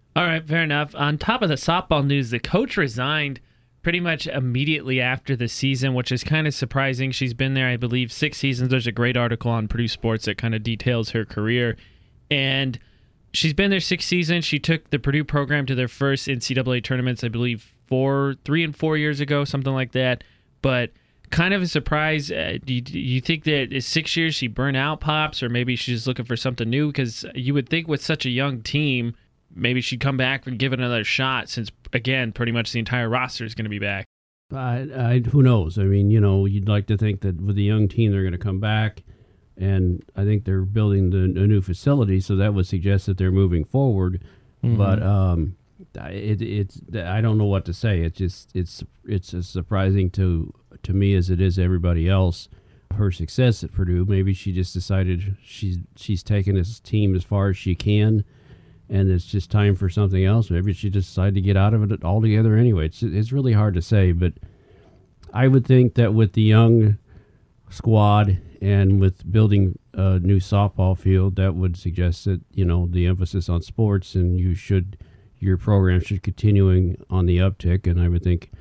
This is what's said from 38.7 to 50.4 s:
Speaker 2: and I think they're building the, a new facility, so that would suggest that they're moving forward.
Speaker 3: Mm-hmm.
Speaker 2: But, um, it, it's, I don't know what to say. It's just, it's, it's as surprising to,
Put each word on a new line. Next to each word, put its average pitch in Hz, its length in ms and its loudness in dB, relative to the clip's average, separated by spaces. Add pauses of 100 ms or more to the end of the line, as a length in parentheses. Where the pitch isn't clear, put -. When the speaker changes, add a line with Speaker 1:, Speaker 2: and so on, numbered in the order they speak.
Speaker 2:
and 92 440 0 (120)
I 98 80 -2
think 104 220 0
they're 95 160 0
building 98 480 2
the, 92 140 2
a 92 240 2
new 104 140 4
facility, 95 580 2
so 98 160 -2
that 104 180 2
would 92 140 0
suggest 95 400 0
that 95 100 0
they're 92 140 2
moving 90 320 4
forward. 95 600 0 (400)
Speaker 3:
Mm-hmm. 117 140 2
Speaker 2:
But, 101 240 2
um, 92 540 2 (400)
it, 101 480 -6
it's, 101 360 -6 (160)
I 95 260 -2
don't 110 180 2
know 107 60 2
what 98 200 0
to 85 80 -6
say. 95 280 -2
It's 82 180 -4
just, - 360 -6
it's, 90 280 -8 (200)
it's 98 300 -6
as 90 140 -6
surprising 95 640 0
to, 87 420 0 (300)